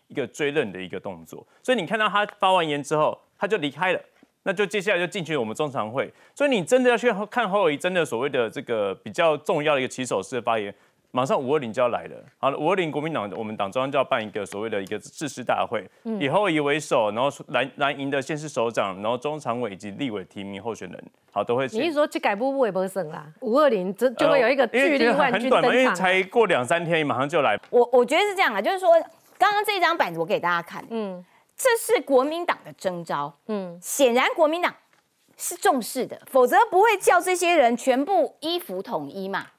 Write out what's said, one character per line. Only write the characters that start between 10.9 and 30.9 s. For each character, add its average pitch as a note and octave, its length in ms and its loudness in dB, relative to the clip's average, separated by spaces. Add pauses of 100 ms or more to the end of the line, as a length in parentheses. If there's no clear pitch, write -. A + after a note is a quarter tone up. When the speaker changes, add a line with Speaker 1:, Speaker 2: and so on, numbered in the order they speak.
Speaker 1:
马 B2 140 0
上 G3+ 140 0
五 C3 140 -2
二 D#3 60 2
零 A#2 140 -6
就 B2 80 -2
要 B2 80 4
来 F#2 160 -4
了。 D2+ 100 -16 (220)
好 C3 120 0
了， C#3 80 -2
五 D3+ 140 0
二 G3 40 0
零 F3 140 0
国 D3 120 -4
民 D#3+ 120 -6
党 G#2 220 -4
我 A2 80 -6
们 G#2+ 140 -8
党 G2+ 120 -4
中 B2+ 120 -2
央 C3+ 100 -4
就 C#3+ 60 -2
要 C3 60 2
办 B2 220 -2
一 G2+ 60 -12
个 G2+ 140 -6
所 G2+ 160 -8
谓 A2+ 80 -6
的 G#2 120 -4
一 G2 40 -8
个 G#2 160 -6
誓 - 260 -12
师 B2 160 -12
大 G2+ 260 -2
会， G#2 160 -6 (200)
Speaker 2:
嗯。 A3 160 -6
Speaker 1:
以 C#3 80 0
侯 G3 200 2
友 D#3+ 60 0
宜 D#3 60 2
为 C#3+ 180 0
首， B2 320 0
然 A2 100 -4
后 C#3 80 0 (200)
蓝， B2 260 -2
蓝 C#3+ 240 -2
营 C#3 100 -6
的 C#3 120 0
县 D#3 140 -6
市 D3+ 120 -8
首 A#2 240 -2
长， G#2+ 300 -2
然 G#2+ 100 -2
后 B2 60 -2
中 D3 200 -6
常 B2 220 -6
委 A#2 120 -4
以 G2 40 -10
及 G2+ 160 -12
立 B2+ 180 -6
委 G2+ 140 -6
提 G2+ 180 -14
名 G2 220 -10
候 A2+ 100 -6
选 F#2+ 160 -12
人， - 140 -16 (300)
好， G2+ 100 0
都 A#2+ 140 0
会 C3 160 0
Speaker 2:
你 A#3+ 140 -2
是 E4 60 -4
说 D4 140 2
这 D4+ 100 -8
改 A#3+ 160 0
步 B3+ 200 -2
步 C4+ 120 0
也 G#3 60 0
不 F3+ 80 -4
会 F#3+ 80 -2
省 F#3 220 -6
啦？ D#3 180 -14 (140)
五 B3 180 2
二 D4+ 80 6
零 G3 260 0
这 A#3+ 180 0
就 D4+ 180 2
会 C#4+ 100 4
有 A3+ 100 4
一 C#4 60 2
个 C4 80 4
Speaker 1:
呃， A3+ 160 0
因 C4+ 40 4
为 C#4 140 2
Speaker 2:
巨 A3+ 80 2
力 A#3+ 60 4
万 C4 260 2
军 A#3+ 120 -2
登 G#3+ 120 6
场。 - 0 -
Speaker 1:
很 - 0 -
短 - 20 4
嘛， A#3 120 4
因 B3+ 100 4
为 G#3+ 100 2
才 F#3 280 2
过 G#3+ 240 2
两 C3+ 180 2
三 E3+ 200 2
天， D#3+ 200 2
马 B2 120 0
上 C3 100 0
就 D#3 140 2
来。 G#2+ 180 2 (100)
Speaker 3:
我， A#3+ 220 4
我 B3 140 6
觉 D4 100 0
得 F4 80 4
是 G#4 100 0
这 F#4 80 -2
样 D4 120 2
啊， G3+ 80 -2
就 D4+ 100 0
是 F#4+ 80 -2
说 F4+ 140 4 (440)
刚 G4 140 4
刚 G#4 140 0
这 G#4 160 -2
张 E4 140 4
板 A3+ 180 0
子 E3 40 -6
我 E3 80 -2
给 F3+ 140 -2
大 E3 100 -2
家 E3+ 160 -2
看， - 240 -14
Speaker 2:
嗯。 G3 340 -8 (380)